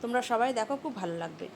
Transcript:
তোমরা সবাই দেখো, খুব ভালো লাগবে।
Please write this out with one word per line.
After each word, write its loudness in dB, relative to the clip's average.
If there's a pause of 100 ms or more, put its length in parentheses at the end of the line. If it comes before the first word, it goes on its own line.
তোমরা 2
সবাই 4
দেখো, 0
খুব -6
ভালো -2
লাগবে। -6